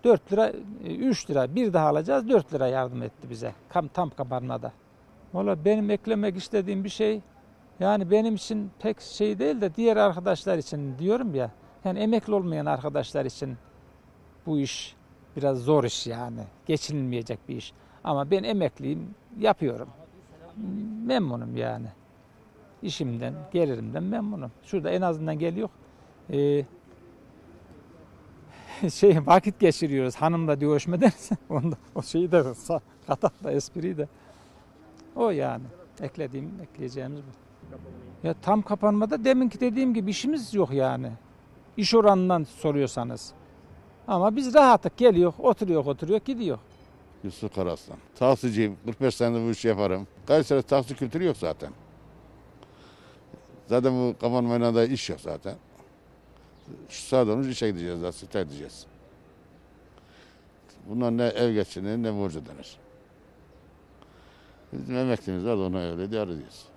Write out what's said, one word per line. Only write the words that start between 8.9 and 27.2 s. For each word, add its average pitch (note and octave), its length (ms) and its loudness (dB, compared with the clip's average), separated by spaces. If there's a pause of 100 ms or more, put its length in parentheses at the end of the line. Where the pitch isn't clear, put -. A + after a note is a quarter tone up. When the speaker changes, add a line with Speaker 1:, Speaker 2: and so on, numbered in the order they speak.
Speaker 1:
şey G#3 380 -2
değil C4 220 0
de F3+ 140 -2
diğer A3+ 220 4
arkadaşlar F#3 600 2
için C#3 420 -6
diyorum G3+ 360 0
ya, B2 160 -2 (340)
yani F#3+ 140 -2
emekli G#3+ 340 2
olmayan E3 320 0
arkadaşlar C#3+ 600 -2
için C3 320 -8 (880)
bu D#3 140 -2
iş - 360 -6 (400)
biraz C#3 220 0
zor C3+ 260 4
iş - 240 -4
yani, A#2 360 -8 (220)
geçinilmeyecek B2+ 720 -4 (100)
bir B2+ 60 -8
iş. - 180 -14 (300)
Ama C#3+ 280 -2
ben G3 120 2
emekliyim, E3+ 720 -4 (240)
yapıyorum. C3+ 500 0 (1160)
Memnunum A#2+ 520 -2
yani. A#2 300 -6 (960)
İşimden, B2+ 520 -6 (180)
gelirimden C#3 520 0
memnunum. G3+ 480 -6 (120)
Şurada E3 260 -2
en F3+ 120 0
azından D#3 380 -2
geliyor. F3 300 -4 (640)
Ee, C#3+ 320 2 (2250)